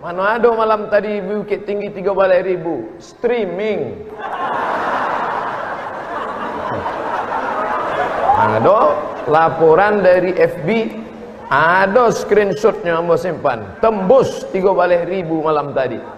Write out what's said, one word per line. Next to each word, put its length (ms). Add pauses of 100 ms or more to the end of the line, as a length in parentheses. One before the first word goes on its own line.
Mana 320
ada 160
malam 400
tadi 320
Bukit 400
Tinggi 320
tiga 160
baleh 320
ribu? 560
Streaming. 1040 (4000)
Ada 440 (520)
laporan 720
dari 320
F 320
B, 240 (560)
ada 640
screenshotnya 880
ambo 160
simpan. 640
Tembus 720
tiga 240
baleh 320
ribu 320
malam 320
tadi. 320 (140)